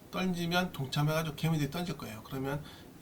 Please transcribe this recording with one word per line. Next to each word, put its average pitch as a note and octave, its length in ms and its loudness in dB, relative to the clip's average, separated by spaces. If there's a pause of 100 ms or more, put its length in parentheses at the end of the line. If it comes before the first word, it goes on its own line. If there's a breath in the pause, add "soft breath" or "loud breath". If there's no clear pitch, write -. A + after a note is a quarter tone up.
(100)
던지면 F3+ 600 2
동참해가지고 D3+ 640 2
개미들이 D#3 340 4
던질 E3+ 260 -2
거예요. A2 280 -10
그러면 C#3 380 -2 (400 loud breath)